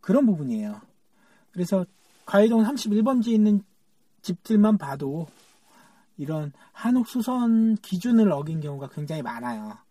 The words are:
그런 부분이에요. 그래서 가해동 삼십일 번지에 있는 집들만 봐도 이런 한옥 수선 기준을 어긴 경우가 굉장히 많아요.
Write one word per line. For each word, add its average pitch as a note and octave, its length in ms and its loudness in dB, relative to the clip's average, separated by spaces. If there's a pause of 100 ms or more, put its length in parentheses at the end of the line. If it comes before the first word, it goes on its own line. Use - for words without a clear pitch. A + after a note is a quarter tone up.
그런 C4 260 2
부분이에요. C3 540 -2 (720)
그래서 F3+ 320 -2 (420)
가해동 A3 380 4
삼십일 A3 380 0
번지에 A#3 320 0
있는 G#3+ 280 4 (600)
집들만 G#3+ 560 2
봐도 C#3+ 480 -6 (920)
이런 D3+ 360 -8 (200)
한옥 B3 360 0
수선 A3+ 680 0
기준을 G#3+ 540 2
어긴 D#3 300 -4
경우가 C#3+ 300 -10
굉장히 D3+ 320 -8
많아요. A#2+ 560 -10 (120)